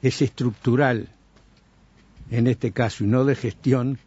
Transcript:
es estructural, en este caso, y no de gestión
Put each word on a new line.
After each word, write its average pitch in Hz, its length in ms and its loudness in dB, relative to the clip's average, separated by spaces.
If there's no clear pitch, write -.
es 127 200 0
estructural, 123 840 0
en 117 160 2
este 120 240 -2
caso, 113 320 -2
y - 20 2
no 127 180 2
de 139 120 2
gestión 127 720 -2